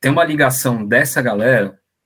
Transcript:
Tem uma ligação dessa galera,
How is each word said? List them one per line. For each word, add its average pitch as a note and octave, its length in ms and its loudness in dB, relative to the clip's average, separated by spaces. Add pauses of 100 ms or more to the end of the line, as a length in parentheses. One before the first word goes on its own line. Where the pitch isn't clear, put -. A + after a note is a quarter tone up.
Tem C#3 120 0
uma E3+ 120 2
ligação C3 600 -2
dessa C#3 340 0
galera, A2 580 0 (280)